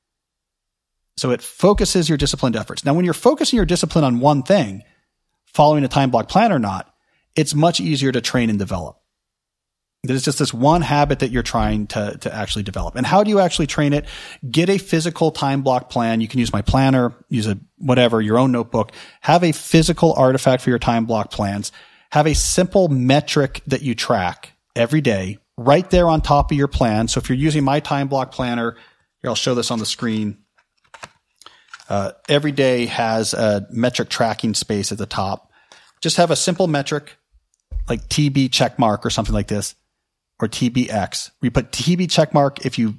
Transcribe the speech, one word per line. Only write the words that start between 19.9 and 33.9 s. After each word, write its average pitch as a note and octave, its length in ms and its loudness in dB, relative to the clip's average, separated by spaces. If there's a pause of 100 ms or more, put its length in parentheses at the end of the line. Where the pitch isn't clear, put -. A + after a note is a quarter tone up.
artifact C3 480 2
for C3 80 0
your A#2 100 0
time A#2 240 0
block A2 260 -2
plans. G2+ 400 -6 (400)
Have D3+ 160 2
a D3 80 2
simple F#3 540 2
metric C3+ 800 0
that C#3 160 -4
you B2 120 -4
track F#2 600 -4 (200)
every C#3 280 0
day G2+ 360 -2 (200)
right C#3+ 320 2
there F3 180 4
on D#3+ 140 2
top C#3+ 280 2
of D3+ 60 0
your C#3 100 2
plan. A2+ 420 0
So - 120 -4
if - 80 -6
you're C3 100 -2
using D3+ 240 0
my C#3 160 0
time C#3 300 -4
block C3 240 -4
planner, A#2 400 -4 (480)
here, - 80 -8
I'll A2+ 80 -4
show C3 180 -2
this A#2+ 160 -2
on A#2+ 80 -4
the G#2+ 80 -6
screen. A2 520 -4 (1500)
Uh, G2+ 240 -4 (160)
every D3 240 2
day B2+ 340 2
has A2+ 480 -2
a G#2 360 0
metric A#2+ 380 -2